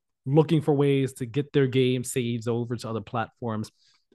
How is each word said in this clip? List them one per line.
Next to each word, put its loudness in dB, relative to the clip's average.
looking 4
for 2
ways 2
to -8
get -4
their 4
game 2
saves -4
over -2
to -8
other -4
platforms. -6